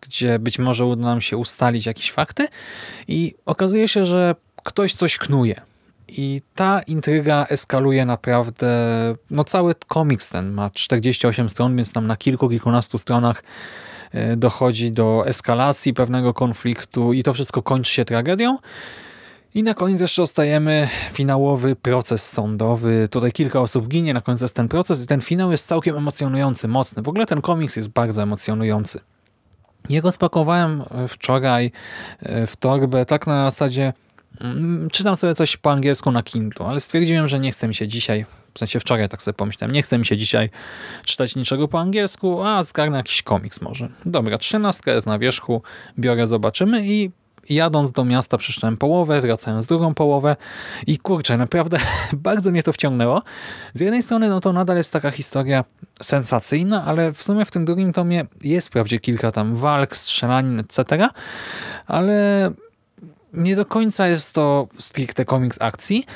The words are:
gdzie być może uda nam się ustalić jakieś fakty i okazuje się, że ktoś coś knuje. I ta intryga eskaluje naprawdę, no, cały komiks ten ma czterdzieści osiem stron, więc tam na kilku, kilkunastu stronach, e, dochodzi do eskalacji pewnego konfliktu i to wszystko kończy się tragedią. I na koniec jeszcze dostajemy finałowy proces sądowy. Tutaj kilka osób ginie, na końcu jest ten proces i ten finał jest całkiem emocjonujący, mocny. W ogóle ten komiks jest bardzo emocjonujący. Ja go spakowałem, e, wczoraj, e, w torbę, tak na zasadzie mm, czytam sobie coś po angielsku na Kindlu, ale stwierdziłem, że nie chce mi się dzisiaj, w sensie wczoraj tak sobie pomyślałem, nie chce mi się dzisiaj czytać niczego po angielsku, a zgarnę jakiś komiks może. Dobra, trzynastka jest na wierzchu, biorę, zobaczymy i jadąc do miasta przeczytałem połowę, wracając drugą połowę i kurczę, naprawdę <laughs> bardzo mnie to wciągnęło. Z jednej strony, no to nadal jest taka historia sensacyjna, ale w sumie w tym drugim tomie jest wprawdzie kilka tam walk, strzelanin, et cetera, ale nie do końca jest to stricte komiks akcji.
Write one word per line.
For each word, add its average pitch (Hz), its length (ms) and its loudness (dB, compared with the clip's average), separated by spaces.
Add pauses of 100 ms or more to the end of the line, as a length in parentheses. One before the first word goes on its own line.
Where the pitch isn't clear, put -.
gdzie 123 380 0
być 113 200 -4
może 123 260 2
uda 120 160 0
nam 120 200 0
się - 160 -4
ustalić 120 480 0
jakieś - 260 -6
fakty 277 360 -2 (600)
i 160 280 -2 (100)
okazuje 196 420 2
się, 202 180 2
że 175 300 2 (280)
ktoś - 320 -2
coś - 220 0
knuje. 127 440 0 (460)
I 139 340 -6 (140)
ta 190 260 2
intryga 151 680 0
eskaluje 135 560 2
naprawdę, 120 640 0 (640)
no, 147 120 2
cały 175 320 2 (120)
komiks 147 420 0
ten 95 220 -4
ma 101 180 -2
czterdzieści 123 580 0
osiem 117 220 0
stron, 123 260 0
więc 120 180 -2
tam 113 140 0
na 113 100 -2
kilku, 131 320 2
kilkunastu 120 480 2
stronach, 120 460 0 (680)
e, 113 240 -2
dochodzi 117 560 2
do 113 360 2
eskalacji 131 640 0
pewnego 123 400 0
konfliktu 120 800 -2
i 131 100 0
to 131 100 2
wszystko 127 280 -4
kończy 131 320 0
się 120 120 0
tragedią. 190 520 0 (960)
I 214 80 2
na 220 100 2
koniec 185 280 0
jeszcze 180 200 0
dostajemy 151 680 2 (220)
finałowy 139 640 2
proces 123 540 0
sądowy. 113 800 2
Tutaj 120 200 2
kilka 139 280 0
osób 120 280 0
ginie, 156 260 0
na 123 80 -2
końcu 123 240 -2
jest 120 100 -6
ten 117 120 0
proces 156 360 0
i 123 40 -12
ten 143 140 2
finał 180 300 0
jest 156 160 0
całkiem 165 300 0
emocjonujący, 139 680 0
mocny. 120 360 0
W 139 60 -6
ogóle 214 160 0
ten 151 160 -2
komiks 160 340 0
jest 107 140 -6
bardzo 110 340 0
emocjonujący. 107 760 -2 (920)
Ja 147 120 2
go 180 100 4
spakowałem, 165 800 2
e, 127 160 -4
wczoraj, 123 640 2 (480)
e, 113 280 -2
w - 100 -12
torbę, 131 480 2
tak 147 220 0
na 139 240 2
zasadzie 135 420 -2 (480)
mm, 160 480 -4
czytam 190 260 0
sobie 170 200 0
coś - 220 0
po 147 140 2
angielsku 139 400 2
na 120 120 2
Kindlu, 107 420 -6
ale 135 140 -2
stwierdziłem, 165 480 2
że 135 120 0
nie 135 120 0
chce - 160 -4
mi 110 80 -2
się 110 120 -4
dzisiaj, 107 380 -2 (280)
w - 60 -12
sensie 117 200 -2
wczoraj 110 300 0
tak - 140 -12
sobie 110 100 -4
pomyślałem, 107 400 -4
nie 143 100 2
chce - 140 0
mi 117 80 2
się 107 120 2
dzisiaj 110 320 0 (560)
czytać - 300 -2
niczego 147 320 -2
po 165 120 -2
angielsku, 190 640 0
a 202 200 2
zgarnę 151 340 0
jakiś - 240 -4
komiks - 400 -2
może. - 280 -8 (160)
Dobra, 127 320 0
trzynastka 208 540 0
jest 113 160 2
na 107 120 0
wierzchu, 123 420 0 (380)
biorę, 120 280 2
zobaczymy 180 600 2
i 202 240 0 (380)
jadąc 151 420 2
do 127 140 0
miasta 123 320 2
przeczytałem 113 400 -4
połowę, 151 440 2
wracając 113 440 0
drugą 165 280 2
połowę 147 420 2 (520)
i 151 100 2
kurczę, 151 400 0
naprawdę 160 400 0 (240)
<laughs> - 120 -6
bardzo 185 380 0
mnie 170 120 2
to 156 100 2
wciągnęło. 131 480 2 (520)
Z 120 60 -6
jednej 220 240 2
strony, 226 260 0
no 190 100 2
to 185 140 2
nadal 180 240 2
jest 165 160 -2
taka 143 180 0
historia 135 520 0 (380)
sensacyjna, 147 840 0
ale 160 280 2
w - 100 -16
sumie 208 220 2
w - 60 -6
tym 170 140 0
drugim 175 280 0
tomie 175 320 0 (180)
jest 165 240 0
wprawdzie 113 320 0
kilka 117 320 0
tam 110 240 0
walk, 139 420 2
strzelanin, 127 600 0
et - 140 -8
cetera, 165 360 2 (800)
ale 202 640 2 (800)
nie 180 220 2
do 202 100 2
końca 220 420 2
jest 165 260 0
to 143 340 2 (120)
stricte - 460 -4
komiks 127 340 0
akcji. 202 460 -2 (100)